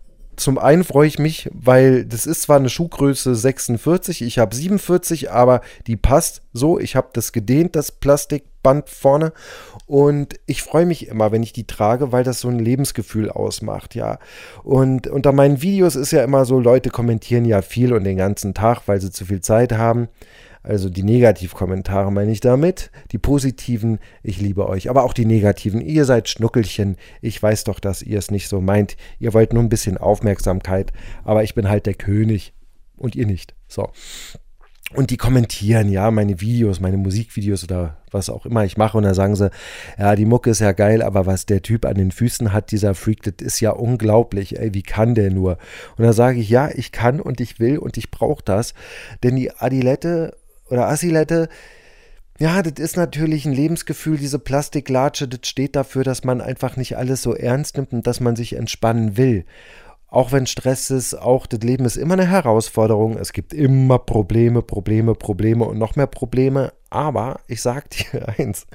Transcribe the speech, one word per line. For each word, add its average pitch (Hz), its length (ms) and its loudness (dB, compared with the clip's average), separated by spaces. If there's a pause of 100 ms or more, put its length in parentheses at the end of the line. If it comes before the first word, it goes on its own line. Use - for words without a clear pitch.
(380)
Zum 135 200 -2
einen 156 260 4
freue 151 240 4
ich 147 100 -6
mich, 156 360 -4
weil 127 500 6
das 113 220 -8
ist 156 160 -4
zwar 147 160 6
eine 131 100 2
Schuhgröße 135 680 -2
sechsundvierzig, 131 840 -2
ich 120 160 -4
hab 110 160 2
siebenundvierzig, 175 800 -2
aber 123 300 6 (260)
die 113 80 -2
passt - 460 2 (100)
so. 147 260 0
Ich - 200 -4
hab - 160 0
das - 180 -4
gedehnt, 131 460 0
das 147 140 -2
Plastikband - 960 0
vorne. 147 420 2 (540)
Und 143 600 2
ich - 160 -6
freue 170 240 2
mich 170 220 -2
immer, 107 240 0
wenn 113 120 2
ich 110 100 -8
die 113 140 -10
trage, 120 440 0
weil 123 140 2
das 127 160 -4
so 123 80 -4
ein 120 100 -2
Lebensgefühl 113 720 -2
ausmacht, 101 640 -6
ja. - 240 -6 (440)
Und 131 440 2
unter 139 240 2
meinen 139 300 4
Videos 180 340 2
ist 135 160 -4
ja 156 100 4
immer 135 220 4
so, 131 160 2
Leute 123 300 4
kommentieren 117 560 0
ja 107 160 4
viel 123 320 0
und 104 100 2
den 95 140 -2
ganzen 98 360 -2
Tag, 113 340 0
weil 101 120 0
sie 92 120 -6
zu - 120 -14
viel 95 160 -4
Zeit 123 320 2
haben. 117 380 0 (580)
Also 95 220 -2
die 90 140 -4
Negativkommentare 98 1080 2
meine 101 200 0
ich 104 80 -4
damit. 139 500 0 (220)
Die 107 80 -6
positiven, 120 800 -2 (240)
ich 98 180 -8
liebe 101 260 -2
euch. 98 220 -4
Aber 123 140 4
auch 123 100 -2
die 117 120 0
negativen, 104 540 2
ihr 151 260 2
seid 123 220 2
Schnuckelchen. 107 680 -2 (240)
Ich 113 200 -8
weiß 107 240 0
doch, 101 140 -6
dass 95 220 -6
ihr 107 160 -4
es - 140 -6
nicht 101 180 -4
so 98 120 -2
meint. 101 360 2 (220)
Ihr 113 160 0
wollt 113 180 4
nur 117 80 4
ein 117 80 2
bisschen 107 280 -2
Aufmerksamkeit. 95 920 0 (320)
Aber 107 200 2
ich 104 100 -4
bin 101 160 0
halt 104 160 0
der 101 80 0
König 107 600 -2 (420)
und 123 180 -8
ihr 120 120 -2
nicht. 92 260 -6 (140)
So. - 240 -8 (1040)
Und 135 160 0
die 120 60 -2
kommentieren, 113 720 2
ja, 98 200 0
meine 101 320 0
Videos, 107 380 0
meine 92 180 -2
Musikvideos 98 680 -4
oder 87 340 -6 (120)
was 95 220 -6
auch - 160 -12
immer 113 180 0
ich 92 100 -6
mache. 107 220 2
Und 107 60 4
da 98 100 4
sagen 98 220 2
sie, 98 160 2 (480)
ja, 101 160 4
die 104 100 2
Mucke 120 240 4
ist 110 120 2
ja 104 100 4
geil, 107 320 4
aber 95 240 0
was 95 180 -2
der 98 160 0
Typ - 240 -2
an 98 100 -2
den 95 160 0
Füßen 117 420 -2
hat, 104 180 -2
dieser 101 240 0
Freak, - 260 -2
das 101 180 -6
ist - 200 -6
ja 107 100 0
unglaublich. 110 880 0
Ey, 110 160 -4
wie 98 100 -4
kann 113 300 0
der 104 160 2
nur? 92 300 -2 (360)
Und 110 100 2
da 117 80 6
sage 120 260 4
ich, 107 100 -4
ja, 131 240 4
ich - 180 -10
kann 123 280 0
und 127 200 -6
ich - 200 -8
will 123 180 2
und - 200 -8
ich 110 120 -8
brauch 131 320 -2
das. 104 320 -2 (480)
Denn 123 140 2
die 131 160 -2
Adilette 135 840 -2 (340)
oder 123 180 0
Assilette, 160 600 0 (920)
ja, 165 240 2
das 147 220 -6
ist 165 140 -6
natürlich 156 480 -2
ein 147 80 0
Lebensgefühl, 156 640 -2
diese 139 220 -4
Plastiklatsche, 139 880 -2
das 123 160 -12
steht 139 320 -4
dafür, 131 280 -2
dass 131 200 -2
man 127 180 -2
einfach 127 340 -6
nicht 127 220 -6
alles 127 240 -4
so 120 120 -2
ernst 127 440 -4
nimmt 135 160 -6
und 117 140 -4
dass 120 120 -2
man 120 160 0
sich 117 180 -8
entspannen 113 640 -2
will. 120 300 2 (640)
Auch 123 240 0
wenn 135 140 2
Stress - 460 -4
ist, 131 240 -4
auch 123 300 0
das 113 160 -6
Leben 127 240 0
ist 113 120 -2
immer 143 160 -2
eine 185 140 4
Herausforderung. 113 880 2
Es - 160 -10
gibt - 200 -10
immer 131 460 4
Probleme, 117 600 2
Probleme, 107 520 -2
Probleme 110 520 0
und 110 120 -4
noch 110 180 -4
mehr 139 120 2
Probleme. 131 640 -2 (240)
Aber 131 520 -4
ich 117 140 -10
sag 127 280 -4
dir - 400 -8
<laughs> 104 80 -6
eins, 117 380 -4